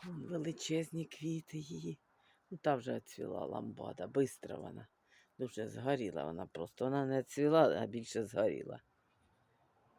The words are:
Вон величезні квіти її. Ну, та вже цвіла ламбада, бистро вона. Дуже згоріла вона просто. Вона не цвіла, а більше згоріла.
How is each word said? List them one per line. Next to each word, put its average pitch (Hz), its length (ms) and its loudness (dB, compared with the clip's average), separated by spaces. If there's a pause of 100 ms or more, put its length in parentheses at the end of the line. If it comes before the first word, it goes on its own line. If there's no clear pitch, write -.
Вон 175 240 -8
величезні 160 760 -2
квіти 160 520 -6
її. 160 420 -8 (500)
Ну, 180 80 -10
та 147 180 4
вже 117 240 -2
цвіла - 460 -6
ламбада, 107 600 -6
бистро 127 500 0
вона. - 300 -10 (520)
Дуже 110 280 -4
згоріла 110 580 0
вона 82 200 -4
просто. 87 400 -4
Вона 135 200 2
не 131 180 2
цвіла, 143 600 6
а - 20 6
більше 113 400 -2
згоріла. 101 540 0 (1200)